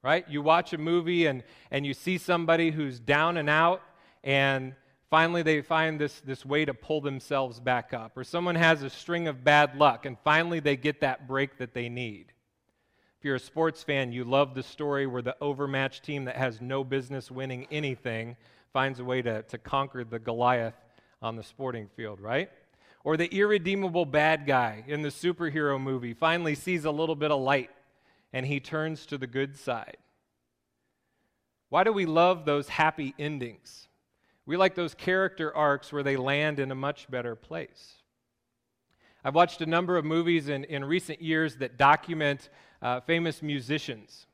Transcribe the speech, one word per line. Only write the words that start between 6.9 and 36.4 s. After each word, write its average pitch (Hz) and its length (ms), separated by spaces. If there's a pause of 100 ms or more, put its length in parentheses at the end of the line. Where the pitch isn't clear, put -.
themselves 135 580
back 123 320
up. 113 240
Or 127 80
someone 175 300
has 165 280
a 135 60
string 170 400
of 127 160
bad 147 320
luck, 143 300
and 123 180
finally 165 360
they 143 160
get 143 260
that 131 260
break 135 300
that 123 160
they 120 160
need. 117 420 (840)
If - 80
you're 135 100
a 123 40
sports 160 420
fan, 135 300
you 123 120
love 135 300
the 127 80
story 143 440
where 123 140
the 123 220
overmatched 139 600
team 143 200
that 123 120
has 120 260
no 135 200
business 131 480
winning 131 400
anything 123 680 (360)
finds 131 280
a 123 40
way 127 160
to, 113 220
to - 160
conquer 135 460
the 117 140
Goliath 117 580 (440)
on 113 160
the 110 60
sporting 120 520
field, 107 240
right? 123 320 (540)
Or 156 140
the 170 80
irredeemable 190 800
bad 151 400
guy 117 400
in 147 160
the 147 80
superhero 156 680
movie 127 360
finally 165 400
sees 165 320
a 156 40
little 156 240
bit 147 160
of 139 120
light, 135 260 (640)
and 131 140
he 143 140
turns 156 460
to 143 120
the 127 80
good 135 320
side. - 400 (1700)
Why 175 160
do 220 80
we 196 140
love 165 400
those 143 240
happy 156 480
endings? 139 720 (580)
We 151 100
like 190 200
those 170 180
character 185 600
arcs 143 380
where 143 100
they 135 140
land 143 420